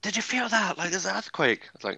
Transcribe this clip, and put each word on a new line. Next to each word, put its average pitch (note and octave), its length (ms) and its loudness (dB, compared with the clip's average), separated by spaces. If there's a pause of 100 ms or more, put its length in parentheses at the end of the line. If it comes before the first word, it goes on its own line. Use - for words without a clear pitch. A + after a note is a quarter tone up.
Did G3+ 140 -4
you A3 60 -2
feel B3 280 -2
that? A3 280 2
Like, F3 140 -4
there's F3+ 140 -4
an F#3+ 100 -2
earthquake. D3 500 2
I - 120 -20
was - 60 -20
like G2 140 -4